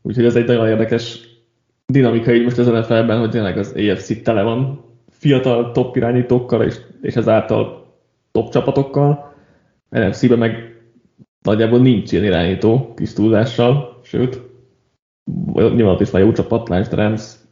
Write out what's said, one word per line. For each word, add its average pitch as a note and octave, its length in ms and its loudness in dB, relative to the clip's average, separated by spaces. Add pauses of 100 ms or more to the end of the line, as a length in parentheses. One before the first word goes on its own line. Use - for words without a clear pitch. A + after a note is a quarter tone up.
Úgyhogy A#2 240 0
ez A#2+ 100 2
egy A#2 100 2
nagyon A#2 220 2
érdekes A2 600 -2 (580)
dinamika A#2+ 480 2
így A#2+ 100 4
most B2 140 -2
az A#2+ 100 2
N A2+ 140 2
F - 80 -8
L-ben, A2+ 300 2
hogy A2 100 0
tényleg G#2 280 -4
az G2+ 180 -6
A G2+ 200 0
F - 80 -14
C - 200 -6
tele A2 180 0
van B2 440 -4 (240)
fiatal B2+ 640 0
top B2+ 240 -2
irányítókkal, A#2+ 680 0
és, - 120 -2 (260)
és - 140 -6
ezáltal A2 800 -2 (360)
top A2 200 -2
csapatokkal. C#3+ 840 0 (540)
N G2+ 220 0
F - 60 -10
C-ben B2 200 4
meg - 440 -4 (600)
nagyjából A2+ 380 2
nincs B2 320 2
ilyen F#2 120 0
irányító, F#2+ 680 0
kis - 200 -8
túlzással, A#2 920 0
sőt, - 380 -4 (1120)
nyilván A2+ 400 2
ott F2 80 0
is G#2 80 0
van F#2 120 0
jó G#2+ 100 6
csapat, - 380 -4
lásd F2+ 240 -2
Rams G#2+ 420 -4 (160)